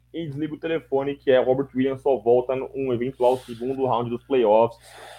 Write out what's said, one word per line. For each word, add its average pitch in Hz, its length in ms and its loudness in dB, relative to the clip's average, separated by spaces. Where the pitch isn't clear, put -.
e 165 140 -10
desligo 151 300 -8
o 147 40 -20
telefone, 143 560 -4
que - 140 -4
é 127 80 6
Robert 127 380 0
Williams 131 260 -2
só 135 160 2
volta 123 380 2
num 131 360 -6
eventual 123 460 0
segundo 127 480 -6
round 120 240 -2
dos 117 140 -8
playoffs. 113 560 2